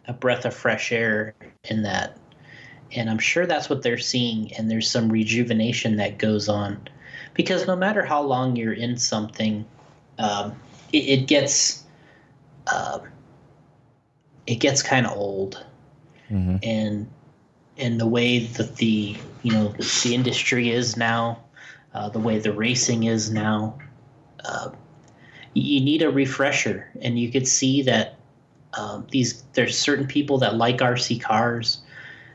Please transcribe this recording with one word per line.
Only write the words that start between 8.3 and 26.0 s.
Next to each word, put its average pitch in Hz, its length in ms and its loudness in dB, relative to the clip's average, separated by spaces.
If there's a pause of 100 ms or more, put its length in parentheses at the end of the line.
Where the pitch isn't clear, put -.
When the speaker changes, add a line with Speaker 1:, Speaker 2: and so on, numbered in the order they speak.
Speaker 1:
you're 113 160 -2
in 117 240 -4
something, 107 680 -2 (540)
um, 104 420 -2 (320)
it, 135 280 4
it 131 80 -2
gets, - 560 2 (840)
uh, - 320 -2 (1500)
it 120 80 0
gets 135 260 2
kinda 127 320 2
old. 98 500 -4 (680)
Speaker 2:
Mm-hmm. 92 340 0
Speaker 1:
And, 107 440 -2 (680)
and 117 240 -2
the 113 80 2
way 120 320 4
that - 360 -6
the, 107 400 0 (260)
you 113 100 2
know, 107 160 2
the - 460 -2
industry 123 560 2
is 117 260 0
now, 117 480 0 (500)
uh, 110 140 -6
the 110 100 -6
way 110 200 2
the 104 140 0
racing 113 520 0
is 110 260 2
now, 107 480 0 (680)
uh, - 280 -6
y-, - 40 -18 (800)
you 139 260 2
need 151 220 2